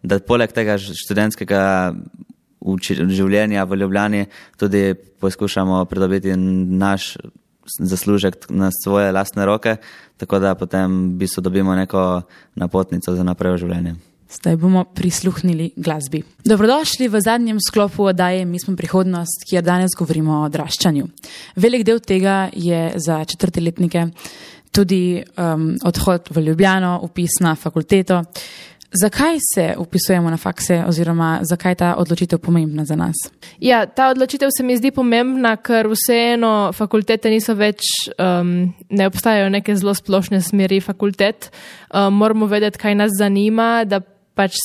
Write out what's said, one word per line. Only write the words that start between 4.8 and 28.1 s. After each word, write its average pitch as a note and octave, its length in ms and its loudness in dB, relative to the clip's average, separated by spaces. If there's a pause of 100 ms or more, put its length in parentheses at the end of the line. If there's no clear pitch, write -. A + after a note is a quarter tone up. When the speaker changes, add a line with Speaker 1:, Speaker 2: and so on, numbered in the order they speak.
Speaker 1:
poskušamo F#2+ 680 -2
pridobiti F#2+ 520 -2
naš F#2 800 -2
s-, - 640 -18 (140)
zaslužek G2 420 0
t-, - 180 -14
na F#2+ 180 0
svoje G2 400 0
lastne G2 340 -2
roke, G#2+ 320 0 (400)
tako G2 260 -2
da F#2+ 120 2
potem F#2 580 -2
v F2+ 100 -4
bistvu F#2 220 -4
dobimo F#2 300 0
neko F#2 460 0 (340)
napotnico F2+ 600 -2
za F2+ 120 0
naprej F2+ 300 -2
v F2 80 -6
življenje. F2 300 -4 (320)
Speaker 2:
Zdaj E3 320 -2
bomo F#3 240 2
prisluhnili F3 840 -4 (100)
glasbi. D3+ 400 -4 (240)
Dobrodošli A#3+ 640 2
v G#3 160 0
zadnjem A3+ 400 0
sklopu G3+ 480 0
oddaje F3+ 340 0
Mi F3 140 -4
smo F#3+ 160 -4
prihodnost, F3 720 -2
kjer F3 160 0
danes F3+ 320 2
govorimo D#3 460 0
o D3+ 80 0
odraščanju. D3+ 580 -2 (480)
Velik A3+ 320 4
del A3+ 160 2
tega F#3+ 480 2
je E3 480 -2
za D#3 240 -2
četrtiletnike E3+ 840 -2 (680)
tudi, F3+ 480 2 (160)
um, D#3+ 380 0 (100)
odhod F3 420 0
v D#3+ 140 0
Ljubljano, F3+ 640 2
vpis F3 320 -2
na E3 160 2
fakulteto. F3+ 640 0 (720)